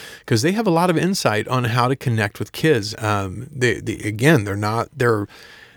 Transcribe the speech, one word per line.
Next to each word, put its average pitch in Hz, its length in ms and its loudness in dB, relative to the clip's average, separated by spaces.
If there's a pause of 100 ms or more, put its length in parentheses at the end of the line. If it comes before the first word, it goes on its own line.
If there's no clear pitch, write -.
(260)
'cause 113 160 2
they 160 100 2
have 220 160 0
a 180 40 4
lot 170 180 4
of 160 80 2
insight 139 500 0
on 123 180 0
how 120 220 2
to 127 80 0
connect 110 440 -2
with - 120 -6
kids. 110 460 0
Um, 104 540 -4
they, 123 280 0
they, 107 200 -4
again, 110 440 2
they're 101 120 -4
not, 107 420 -2
their, 113 300 0 (480)